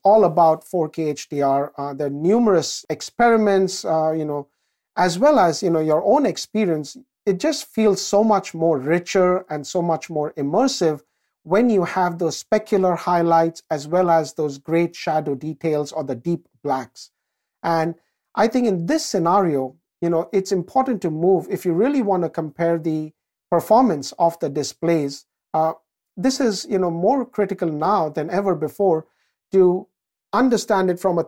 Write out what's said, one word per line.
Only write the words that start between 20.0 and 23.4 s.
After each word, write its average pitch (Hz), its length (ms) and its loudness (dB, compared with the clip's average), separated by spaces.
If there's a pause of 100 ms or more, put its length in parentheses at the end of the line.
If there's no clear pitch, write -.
you 170 80 0
know, 170 220 0
it's 190 220 -2
important 233 480 -2
to 170 100 -2
move, 165 380 2
if 196 160 -6
you 170 80 0
really 262 280 2
want 190 220 0
to 160 60 -2
compare 170 480 -2
the 156 340 -4 (380)